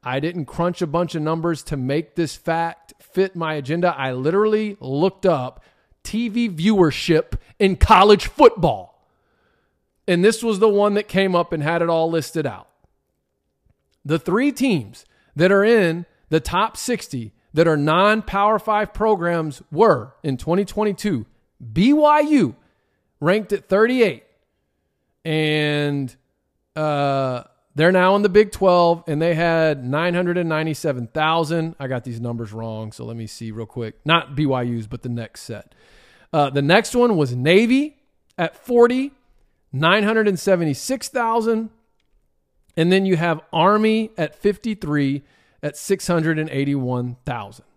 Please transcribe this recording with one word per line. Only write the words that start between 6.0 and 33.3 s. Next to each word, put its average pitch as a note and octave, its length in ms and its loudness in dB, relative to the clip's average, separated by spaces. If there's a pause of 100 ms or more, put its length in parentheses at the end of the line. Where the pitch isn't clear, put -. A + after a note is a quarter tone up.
T A3+ 260 -6
V A#3 200 -2
viewership E3+ 840 2 (240)
in G3 200 2
college G#3 500 6
football. C3+ 800 2 (1000)
And F3 160 0
this A3 200 2
was A3 160 -2
the A3 100 4
one G3+ 240 2
that G3+ 140 -2
came F#3+ 280 0
up F3 160 0
and D#3 120 -4
had E3+ 180 -2
it E3+ 80 -2
all E3 220 0
listed D#3+ 340 -4
out. G2 240 -10 (1400)
The D#3 140 -2
three A#3 320 0
teams F3+ 540 -4 (300)
that F3 160 4
are G3 120 4
in F3+ 420 2 (240)
the D#3+ 100 2
top G3 360 -4
sixty C3 560 -8 (220)
that E3 140 4
are D#3+ 100 2
non-Power G3+ 840 0
Five G#3+ 340 -2
programs E3+ 680 -2 (100)
were, D3 520 2
in C#3 120 -2
twenty F3 300 -2
twenty-two, G3+ 640 -4 (440)
B G3+ 220 4
Y D4+ 280 4
U C#4+ 340 2 (640)
ranked G3 340 0
at G3 160 -8
thirty-eight. A3 540 2 (1000)
And, D3 920 -2 (640)
uh, C#3 680 -2 (320)
they're D#3+ 160 4
now F#3 240 4
in G3+ 80 0
the G3+ 60 4
Big G#3 220 4
Twelve, F3 560 2
and D3+ 140 -2
they E3 140 0
had D#3+ 500 0
nine D#3+ 300 -2
hundred F3 220 -2
and E3+ 120 -2
ninety-seven D3+ 580 -4
thousand. D#3+ 720 -2
I C#3 80 -8
got B2+ 160 -6
these A#2 160 -10
numbers A#2 320 -8
wrong, A2 400 -10
so B2 140 -14
let A2+ 100 -12
me A2+ 120 -12
see A2 240 -12